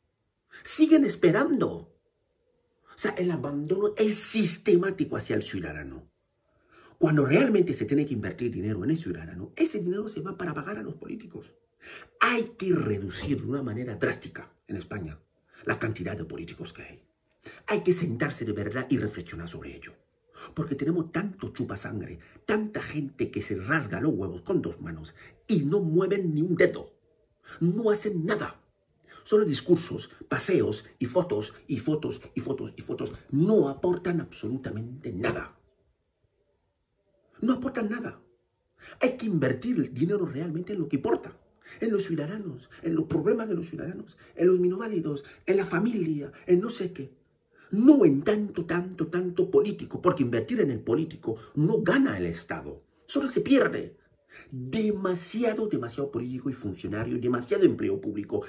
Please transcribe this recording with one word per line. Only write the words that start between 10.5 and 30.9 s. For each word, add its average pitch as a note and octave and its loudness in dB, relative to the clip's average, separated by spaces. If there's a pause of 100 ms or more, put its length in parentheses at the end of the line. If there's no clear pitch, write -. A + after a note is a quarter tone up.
pagar D3+ -8
a - -10
los - -10
políticos. - -14 (680)
Hay A#3 2
que F#3+ 0
reducir G#2 -2
de G#2 -8
una C3+ -4
manera A#2 -6
drástica - -6 (160)
en - -6
España F2 -10 (460)
la A2 -4
cantidad G#2+ -6
de E2 -10
políticos - -12
que - -16
hay. - -20 (640)
Hay G#3 2
que F#3 4
sentarse C3+ -2
de G#2+ -2
verdad G#2 -4
y B2+ 4
reflexionar F2 -6
sobre E2+ -12
ello. - -18 (600)
Porque - -4
tenemos E3 -2
tanto G#2 -6
chupasangre, G2+ -8 (280)
tanta G#3+ -2
gente - -4
que G#2 -4
se G2+ -6
rasga B2 -2
los D3+ 2
huevos F#2 -4
con F3+ 0
dos - -6
manos D#2+ -12 (320)
y E3+ 4
no F3 2
mueven F3 2
ni D3+ 2
un F3 2
dedo. - 2 (640)
No G#3 2
hacen G#3 0
nada. - -4 (600)
Solo G#3+ 4
discursos, D#3 0 (180)
paseos G#2+ 2 (120)